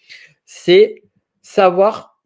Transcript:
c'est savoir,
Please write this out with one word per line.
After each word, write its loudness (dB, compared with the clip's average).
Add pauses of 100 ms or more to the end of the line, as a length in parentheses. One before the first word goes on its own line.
(440)
c'est -2 (400)
savoir, -4